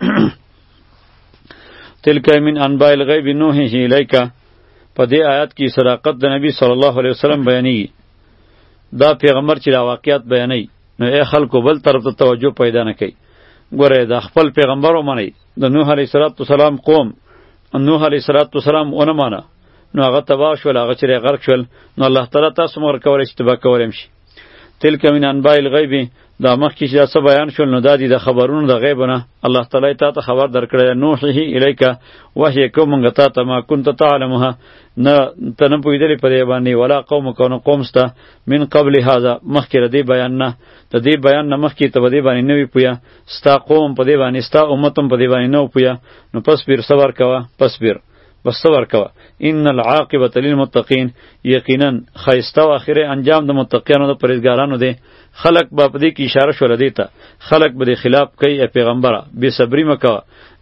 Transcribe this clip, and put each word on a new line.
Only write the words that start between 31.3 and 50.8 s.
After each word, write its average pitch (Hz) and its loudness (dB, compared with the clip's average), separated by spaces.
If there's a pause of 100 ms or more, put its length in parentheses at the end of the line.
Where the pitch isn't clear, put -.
الیک»، 135 0 (540)
وحی 139 0
کوو 151 2
مونږ 131 0
تا 139 2
ته، 123 -2
«ما 127 -4
کنت 139 -2
تعلمها»، 131 0 (460)
نه 135 2 (440)
ته 147 2
نه 147 0
پوهېدلې 147 0
په 135 0
دې 131 2
باندې، 127 -2
«ولا 127 2
قومک»، 135 -4
او 127 2
نه 123 -4
قوم 143 0
ستا، 127 0 (420)
«من 143 0
قبل 143 2
هذا»، 123 2 (120)
مخکې 139 -2
د 123 2
دې 143 0
بیان 127 -2
نه، 131 -2 (440)
د 123 -2
دې 131 2 (100)
بیان 147 2
نه 143 -2
مخکې 147 -2
ته 135 0
په 123 2
دې 143 0
باندې 123 0
نه 147 2
وي 143 0
پوهه، 127 0 (420)
ستا 139 2
قوم 151 0
په 127 -2
دې 143 2
باندې، 131 -2
ستا 151 2
امت 147 0
هم 143 0
په 123 0
دې 123 0
باندې 123 0
نه 143 2
و 131 -2
پوهه، 127 0 (400)
نو 117 -4
پس 151 2
پیر 135 0
صبر 139 2
کوه، 127 -2 (180)
پس 131 0
پیر، 107 -2 (480)
بس 117 -4
صبر 147 2
کوه. 104 -2 (320)
«ان 151 -2
العاقبة 127 0
للمتقین»، 131 -2 (380)